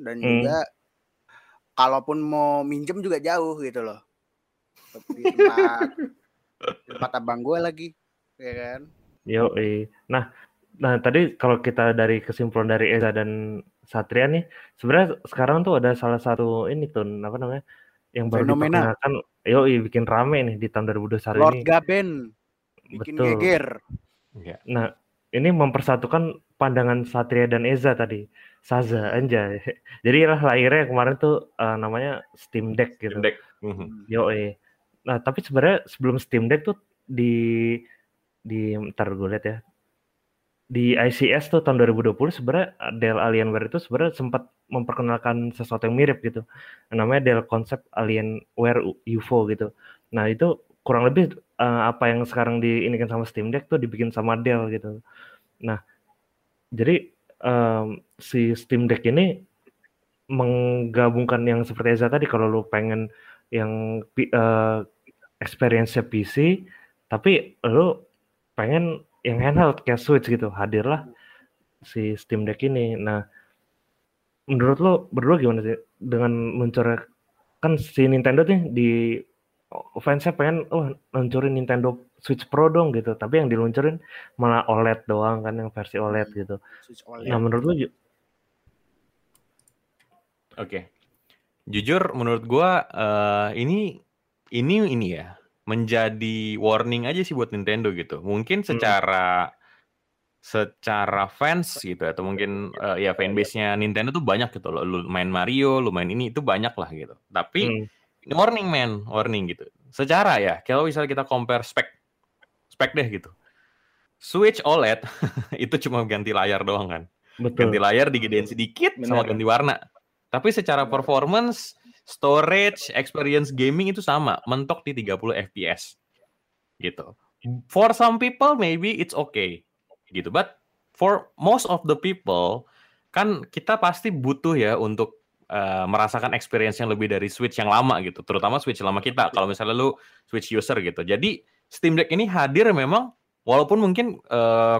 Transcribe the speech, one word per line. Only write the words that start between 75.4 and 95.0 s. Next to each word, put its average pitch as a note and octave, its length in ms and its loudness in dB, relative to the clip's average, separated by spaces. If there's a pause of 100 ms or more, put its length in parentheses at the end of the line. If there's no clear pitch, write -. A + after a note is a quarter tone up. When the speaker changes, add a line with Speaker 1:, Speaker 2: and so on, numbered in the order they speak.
Speaker 2:
gimana A2+ 240 2
sih A2+ 160 -4 (160)
dengan A#2+ 320 0 (320)
meluncurnya, A#2 480 0 (480)
kan D#3+ 240 0
si - 240 2
Nintendo C3 400 4
nih F3+ 240 2
di, A#2+ 200 2 (1080)
fansnya D3 400 0
pengen, D#3 320 -2
"Oh, D3+ 240 -2 (240)
luncurin C3 400 0
Nintendo B2 480 -2 (160)
Switch - 320 -4
Pro D#3 160 6
dong," D#3+ 240 2
gitu, A2+ 240 -2
tapi B2+ 240 0
yang C#3 80 0
diluncurin A#2 480 0 (400)
malah A#2 320 2
oled A2+ 400 2
doang A2 320 0
kan, A2 160 -6
yang A2 160 -8
versi G#2 240 -8
oled G#2+ 320 -2
Speaker 1:
Hmm. G#2+ 80 -12
Speaker 2:
gitu. G2+ 180 -8 (300)
Speaker 1:
Switch A#2 240 -20
oled. A#2 160 -16
Speaker 2:
Nah, A#2+ 160 0
menurut A#2 240 0
lo E3+ 80 0
ju-, C#3+ 200 -4 (2500)
Speaker 3:
Oke. F#2 320 -10 (800)
Jujur G#2+ 480 0
menurut A#2 320 -2
gua, E3+ 480 2
eh, G#2 560 0 (100)
ini, F3 380 -2 (560)
ini, B2+ 220 0 (100)
ini A2+ 320 -2